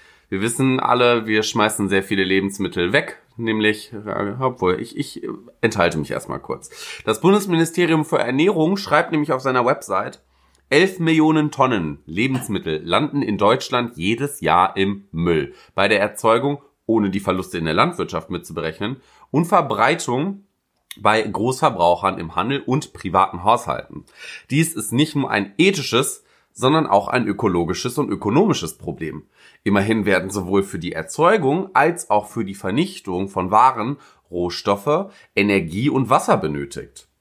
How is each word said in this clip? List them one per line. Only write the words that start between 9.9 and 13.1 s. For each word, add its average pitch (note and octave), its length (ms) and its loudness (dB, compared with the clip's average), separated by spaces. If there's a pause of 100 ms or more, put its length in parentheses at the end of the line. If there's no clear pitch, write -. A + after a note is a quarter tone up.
elf F#3 300 2
Millionen D#3 520 4
Tonnen G2 560 0
Lebensmittel F#2+ 760 -2
landen A#2 380 0